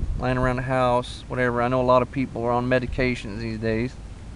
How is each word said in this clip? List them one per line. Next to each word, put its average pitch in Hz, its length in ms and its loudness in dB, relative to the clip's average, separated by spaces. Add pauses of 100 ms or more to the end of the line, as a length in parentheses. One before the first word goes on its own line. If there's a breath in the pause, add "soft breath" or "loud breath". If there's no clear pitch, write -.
(200)
laying 127 180 0
around 127 200 0
the 127 60 -4
house, 127 680 0
whatever. 123 320 0
I 120 80 2
know 127 100 2
a 127 40 2
lot 127 180 8
of 123 100 -2
people 123 320 -4
are 120 80 0
on 123 160 0
medications 123 720 0
these 113 180 -6
days, 113 360 0 (420)